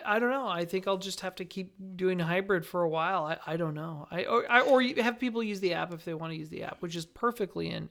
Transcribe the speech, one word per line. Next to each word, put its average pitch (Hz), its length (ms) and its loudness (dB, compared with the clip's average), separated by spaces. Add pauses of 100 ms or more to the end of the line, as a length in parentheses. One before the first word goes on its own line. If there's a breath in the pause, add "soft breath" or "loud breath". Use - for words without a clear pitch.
I 214 140 4
don't 240 100 4
know. 262 180 0
I 175 180 0
think 185 220 -2
I'll 196 100 2
just 185 240 -8
have 185 140 -6
to 185 100 -8
keep 185 280 -10 (240)
doing 185 220 2
hybrid 175 460 2
for 180 180 -2
a 165 60 2
while. 165 360 0
I, 160 200 -2
I 160 120 -2
don't 165 160 -2
know. 151 360 -8
I, 170 160 -2
or, - 240 2
I, 240 120 8
or 254 200 8
you 247 220 2
have 233 160 0
people 233 240 0
use 208 160 -2
the 185 140 2
app 165 200 -2
if 160 120 -12
they 170 80 -4
wanna 160 220 -6
use 156 140 -8
the 160 140 -8
app, - 180 -10
which 165 140 -6
is 165 100 -4
perfectly 190 640 -2
in, 160 220 -6